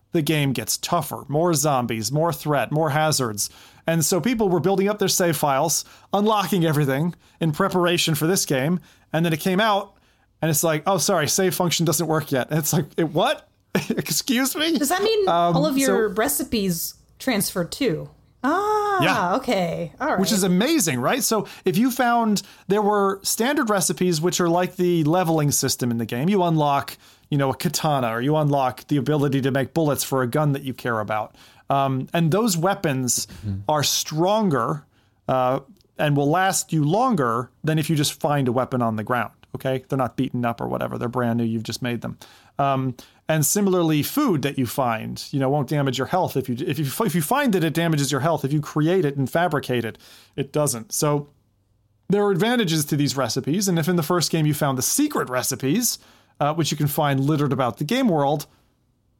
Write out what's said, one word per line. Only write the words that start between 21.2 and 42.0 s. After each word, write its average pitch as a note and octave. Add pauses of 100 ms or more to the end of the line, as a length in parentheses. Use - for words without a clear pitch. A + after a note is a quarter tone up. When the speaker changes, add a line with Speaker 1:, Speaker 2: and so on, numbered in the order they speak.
Speaker 1:
So G#3+ (180)
if F3
you B3
found A#3 (260)
there G#3
were G3
standard B3+
recipes, F3+
which E3+
are F3
like F3+
the F3
leveling D#3+
system C3
in A#2
the A#2
game, B2
you G3
unlock, D3 (340)
you D3
know, C#3
a B2+
katana, C#3+
or A2+
you C#3+
unlock C#3+
the D3
ability C#3
to C3+
make C3
bullets D3
for C3
a B2
gun D3
that C#3
you C3
care A2+
about. G#2+ (360)
Um, C3+
and E3+
those G3
weapons D#3 (200)
Speaker 3:
Mm-hmm. G2
Speaker 1:
are D3+
stronger, D#3 (420)
uh, C3 (380)
and D3
will C#3+
last F#3
you D#3
longer D3 (120)
than D#3
if D3+
you E3
just C#3+
find C#3+
a A#2
weapon B2
on A2+
the G#2+
ground, A#2 (220)
okay? C3
They're C#3
not B2+
beaten B2
up A#2
or B2
whatever. B2
They're A#2+
brand A#2
new. A#2
You've A2+
just A2+
made A#2+